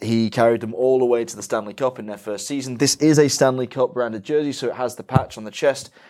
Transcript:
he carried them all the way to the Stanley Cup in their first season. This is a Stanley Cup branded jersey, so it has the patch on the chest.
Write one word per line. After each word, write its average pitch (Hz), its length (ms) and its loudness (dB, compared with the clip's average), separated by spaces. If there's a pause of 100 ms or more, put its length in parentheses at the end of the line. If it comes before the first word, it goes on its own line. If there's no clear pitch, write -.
he 113 280 0
carried 117 320 2
them 113 140 -8
all 127 240 2
the 127 60 4
way 117 200 0
to 107 100 -14
the 104 80 -12
Stanley 107 300 -6
Cup 127 260 -4
in 107 60 -12
their 104 120 -12
first 104 300 -8
season. 131 300 -6
This 135 200 2
is 156 200 6
a 147 100 8
Stanley 131 400 2
Cup 127 260 -2
branded 113 300 -4
jersey, 151 280 0
so 127 160 -6
it - 80 -4
has 123 200 -4
the - 80 -14
patch - 340 -2
on 107 60 -14
the 104 80 -12
chest. 139 380 0 (200)